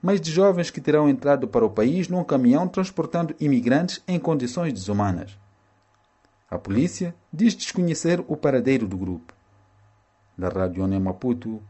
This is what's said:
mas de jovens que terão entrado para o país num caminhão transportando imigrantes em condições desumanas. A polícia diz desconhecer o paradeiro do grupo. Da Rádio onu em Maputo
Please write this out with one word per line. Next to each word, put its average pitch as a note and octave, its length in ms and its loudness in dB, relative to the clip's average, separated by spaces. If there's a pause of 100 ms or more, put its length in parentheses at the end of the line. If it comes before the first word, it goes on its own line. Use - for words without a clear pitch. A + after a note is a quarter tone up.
mas F#3+ 180 2
de D#3+ 120 -6
jovens F3+ 400 4
que D3+ 100 -10
terão D3+ 260 4
entrado C3+ 400 2
para A2+ 180 2
o G#2 40 2
país C3+ 380 0
num F3+ 160 -2
caminhão C3+ 440 4
transportando F3 720 -4
imigrantes C#3 680 0
em F3+ 120 0
condições D#3 540 -2
desumanas. G2 640 -4 (1120)
A F#2+ 80 -8
polícia E3+ 560 -2 (180)
diz G3+ 220 2
desconhecer E3+ 760 -2
o D3+ 80 -2
paradeiro C3 520 2
do F#2+ 100 -6
grupo. F2+ 360 -8 (1000)
Da F2+ 140 -4
Rádio F#2 340 -2
onu F#2+ 120 0
em F#2+ 40 0
Maputo A2 680 -4